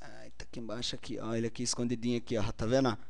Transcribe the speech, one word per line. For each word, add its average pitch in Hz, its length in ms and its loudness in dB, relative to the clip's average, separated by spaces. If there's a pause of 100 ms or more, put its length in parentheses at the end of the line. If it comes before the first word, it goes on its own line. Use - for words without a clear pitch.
Ai, 117 300 -10
tá - 120 -8
aqui - 160 -6
embaixo 117 360 -2
aqui, 107 240 -4
ó, 113 140 0
ele 117 140 2
aqui 113 160 -2
escondidinho 120 540 2
aqui, 117 200 0
ó, 107 140 4
tá - 140 -2
vendo? 123 320 4 (120)